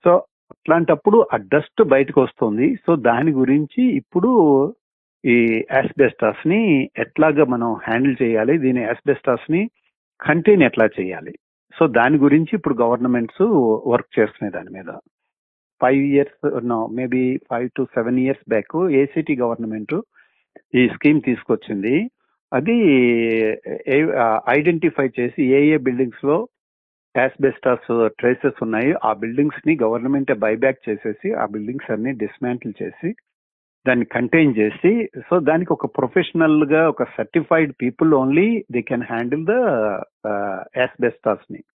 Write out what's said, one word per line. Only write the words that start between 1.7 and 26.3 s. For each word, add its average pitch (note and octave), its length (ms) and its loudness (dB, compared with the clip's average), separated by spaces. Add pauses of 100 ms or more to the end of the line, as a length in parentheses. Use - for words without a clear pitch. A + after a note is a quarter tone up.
బయటకు C3+ 400 2
వస్తుంది. A#2+ 560 -2 (100)
So, E3 120 2
దాని A#2+ 320 2
గురించి C#3+ 500 0
ఇప్పుడు F3+ 920 2 (520)
ఈ A#2 460 2
యాస్బెస్టాస్ C3 760 0
ని F3+ 500 2
ఎట్లాగా D3+ 460 0
మనం A#2 280 -2
హ్యాండిల్ B2 500 -2
చేయాలి, A#2 360 0
దీని C3 220 0
యాస్బెస్టాస్ B2 720 -2
ని G3+ 180 0 (500)
కంటైన్ E3+ 420 4
ఎట్లా A#2 240 2
చేయాలి, F#2 480 -8 (480)
so D3+ 80 4
దాని A#2+ 280 2
గురించి D3 340 4
ఇప్పుడు D#3+ 220 -2
గవర్నమెంట్స్ A#2+ 680 0 (440)
వర్క్ - 320 -2
చేస్తున్నాయి G#2 340 -2
దాని F2 180 -12
మీద. F#2+ 240 -16 (880)
Five C#3 180 2
years, C#3 640 -2
no, A2+ 340 -6
maybe B2+ 360 -2
five B2 340 -6 (100)
to B2 60 -2 (120)
seven B2+ 300 0
years - 260 -4
back D#3+ 360 -2
ఏసీటీ C#3+ 460 0
గవర్నమెంట్ A2+ 640 -4 (720)
ఈ B2 140 4
స్కీమ్ D3 340 2
తీసుకొచ్చింది. A#2 880 -4 (420)
అది D#3+ 240 0 (1120)
ఏ-, D3 300 0
ఆ, A2+ 300 2
ఐడెంటిఫై D3+ 600 0 (100)
చేసి B2 240 -2
ఏ C#3+ 300 4
ఏ - 20 2
బిల్డింగ్స్ B2+ 480 -4
లో E3+ 240 -2 (680)